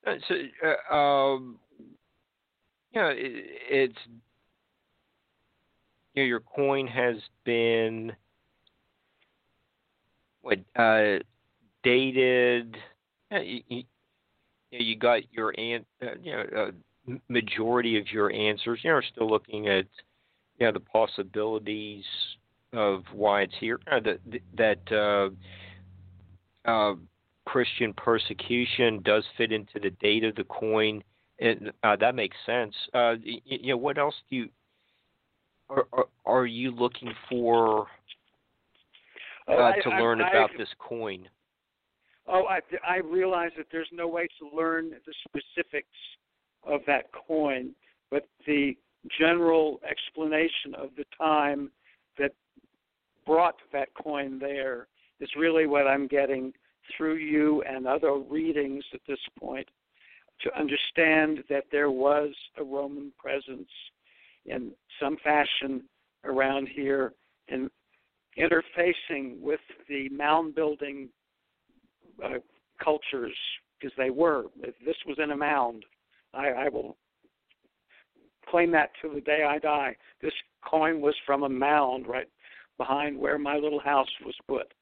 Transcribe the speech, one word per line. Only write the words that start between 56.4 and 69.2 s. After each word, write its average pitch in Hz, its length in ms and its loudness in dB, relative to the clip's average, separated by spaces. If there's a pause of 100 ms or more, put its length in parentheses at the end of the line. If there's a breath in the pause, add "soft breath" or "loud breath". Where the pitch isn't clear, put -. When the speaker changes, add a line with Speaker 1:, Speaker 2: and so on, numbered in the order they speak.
Speaker 2:
through 160 200 -2
you 151 460 2
and 131 240 -6
other 143 280 2
readings 143 800 -2
at 127 160 -14
this 139 100 -6 (200)
point, - 300 -10 (760 soft breath)
to - 160 -4
understand 156 880 2
that 139 220 -2
there 147 200 2
was 143 400 2 (280)
a 151 60 -6
Roman 139 540 -8
presence 135 500 -8 (800 soft breath)
in - 260 -8 (280)
some 147 220 -2
fashion 143 600 0 (420)
around 135 440 0
here 139 440 -2 (360)
and 131 220 -6 (680)
interfacing 165 1000 0